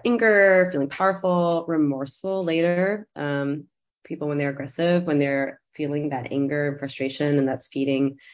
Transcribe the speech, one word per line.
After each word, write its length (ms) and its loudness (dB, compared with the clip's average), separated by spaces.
anger, 640 6
feeling 180 0
powerful, 800 0
remorseful 760 -2
later. 720 0
Um, 500 -4
people, 240 -8
when 100 -2
they're 120 0
aggressive, 580 -2
when 120 2
they're 400 0
feeling 340 -4
that 220 -6
anger 380 0
and 100 -6
frustration, 600 -2
and 80 2
that's 200 -4
feeding 500 -2